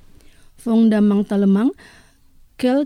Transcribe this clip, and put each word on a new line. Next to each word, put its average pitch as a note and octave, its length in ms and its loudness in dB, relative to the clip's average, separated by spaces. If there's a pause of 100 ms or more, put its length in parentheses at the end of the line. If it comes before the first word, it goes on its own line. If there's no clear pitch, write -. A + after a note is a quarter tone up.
(580)
Fondamentalement, G#3 1120 0 (880)
quel C4 280 -2